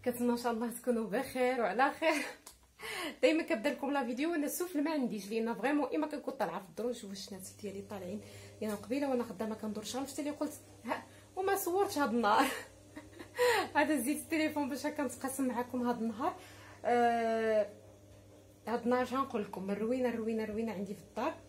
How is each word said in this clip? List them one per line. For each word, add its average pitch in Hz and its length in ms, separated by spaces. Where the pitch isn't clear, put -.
كنتمنى 240 280
ان 240 40
شاء 240 160
الله 226 180
تكونوا 233 360
بخير 254 540
وعلى 226 300
خير. 311 240
دايما 311 200
كنبدا 285 280
لكم 277 200
لا 277 140
فيديو 262 280
وانا 294 140
السفل 302 380
ما 320 60
عنديش، 214 400
لان 226 240
فريمون 277 400
اما 311 120
كنكون - 280
طالعه 180 260
في 185 80
الدرون. 226 240
شوفوا 202 200
الشنات 190 360
ديالي 196 200
طالعين، 196 380
لان 208 160
قبيله 269 340
وانا 240 140
خدامه 214 300
كندور 214 300
شغل، 269 240
شفتي - 140
اللي 294 80
قلت 294 220
ها، 254 180
وما 392 200
صورتش 392 420
هاد 247 160
النهار. 254 320
<laughs> 466 600
هذا 294 200
زيد 254 200
التليفون 302 520
باش 285 180
هكا 294 160
نتقاسم 269 440
معكم 247 400
هاد 240 160
النهار. 269 340
آه، 226 840
هاد 233 160
النهار 247 220
شنو 254 180
نقول 226 200
لكم، 190 280
الروينه 233 380
الروينه 220 360
الروينه 214 280
عندي 196 220
في - 60
الدار. 294 340